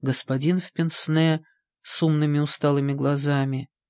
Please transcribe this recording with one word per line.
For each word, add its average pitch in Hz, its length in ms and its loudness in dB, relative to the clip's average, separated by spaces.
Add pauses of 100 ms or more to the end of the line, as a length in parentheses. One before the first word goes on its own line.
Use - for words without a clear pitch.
Господин 135 580 0
в - 140 -10
пенсне — 160 680 0 (380)
с - 220 -4
умными 151 360 2
усталыми 143 540 0
глазами. 139 760 -2 (200)